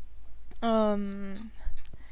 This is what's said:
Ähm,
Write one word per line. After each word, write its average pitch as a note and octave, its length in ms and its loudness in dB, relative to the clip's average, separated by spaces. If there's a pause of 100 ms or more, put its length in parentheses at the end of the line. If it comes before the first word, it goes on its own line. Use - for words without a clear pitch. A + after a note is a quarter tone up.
(600)
Ähm, G3+ 880 0 (640)